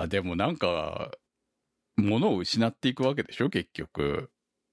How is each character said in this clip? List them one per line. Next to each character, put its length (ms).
ー、 40
で 140
も 140
な 160
ん 40
か、 560
物 360
を 60
失 280
っ 60
て 180
い 40
く 100
わ 120
け 80
で 100
し 80
ょ、 80
結 240
局。 560